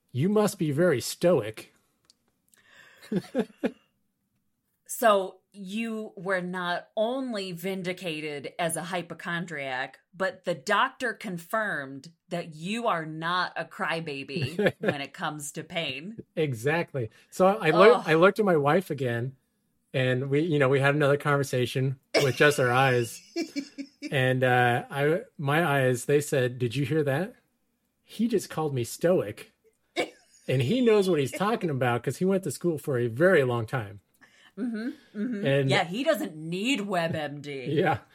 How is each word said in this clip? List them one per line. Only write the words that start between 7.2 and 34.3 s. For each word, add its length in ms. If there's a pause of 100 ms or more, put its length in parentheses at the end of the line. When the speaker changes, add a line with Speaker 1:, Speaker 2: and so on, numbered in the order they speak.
Speaker 2:
vindicated 1080
as 180
a 60
hypochondriac, 1120 (180)
but 300
the 80
doctor 600
confirmed 960 (200)
that 260
you 320
are 180
not 500
a 100
crybaby 1120
Speaker 1:
<laughs> 40
Speaker 2:
when 220
it 100
comes 420
to 100
pain. 540 (180)
Speaker 1:
Exactly. 760 (220)
So 160
I 240
looked, 260
Speaker 2:
Ugh. 80
Speaker 1:
I 80
looked 260
at 60
my 100
wife 360
again, 420 (640)
and 340
we, 120
you 180
know, 100
we 100
had 160
another 220
conversation 800 (260)
with 120
just 240
our 120
eyes. 480 (160)
Speaker 2:
<laughs> 60 (720)
Speaker 1:
And, 320
uh, 480
I, 300 (180)
my 260
eyes, 400
they 160
said, 380
"Did 160
you 100
hear 180
that? 300 (720)
He 240
just 220
called 260
me 80
stoic." 720 (440)
Speaker 2:
<laughs> 500
Speaker 1:
And 140
he 200
knows 280
what 100
he's 120
talking 400
about 320
'cause 140
he 80
went 180
to 80
school 260
for 220
a 80
very 360
long 220
time. 360 (580)